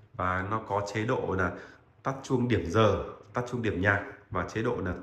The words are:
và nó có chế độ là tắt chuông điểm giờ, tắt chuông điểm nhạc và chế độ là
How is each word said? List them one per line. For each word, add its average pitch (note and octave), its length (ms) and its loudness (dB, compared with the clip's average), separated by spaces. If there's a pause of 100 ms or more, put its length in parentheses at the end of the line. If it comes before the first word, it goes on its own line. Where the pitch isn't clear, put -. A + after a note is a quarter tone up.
(140)
và F#2 380 -2
nó A2 160 0
có G2+ 260 0
chế A2 120 0
độ A#2+ 320 0
là F2+ 140 0 (520)
tắt C3+ 200 -2
chuông A#2+ 240 2
điểm F#2 180 2
giờ, G#2 380 4 (300)
tắt A#2+ 140 -2
chuông B2 140 -4
điểm G2 200 0
nhạc G2 240 4 (240)
và F2+ 200 -2
chế A2+ 140 -4
độ B2 140 0
là F2+ 240 -4